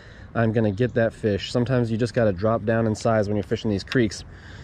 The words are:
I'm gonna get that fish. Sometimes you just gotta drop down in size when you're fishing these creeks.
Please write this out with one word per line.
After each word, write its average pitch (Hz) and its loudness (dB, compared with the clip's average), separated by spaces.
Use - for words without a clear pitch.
I'm 113 4
gonna 107 4
get 110 0
that 113 2
fish. 101 -2
Sometimes 123 0
you 113 0
just 113 -2
gotta 113 4
drop 107 0
down 113 2
in 107 0
size 110 2
when 104 -2
you're 101 0
fishing 113 -4
these 98 0
creeks. - 0